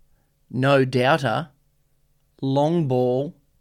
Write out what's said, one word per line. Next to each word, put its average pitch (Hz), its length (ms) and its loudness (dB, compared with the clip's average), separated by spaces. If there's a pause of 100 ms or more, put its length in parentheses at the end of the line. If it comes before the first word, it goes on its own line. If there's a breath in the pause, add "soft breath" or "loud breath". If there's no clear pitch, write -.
(500)
no 135 340 2
doubter, 131 680 0 (880)
long 143 480 0
ball, 127 480 -2 (240)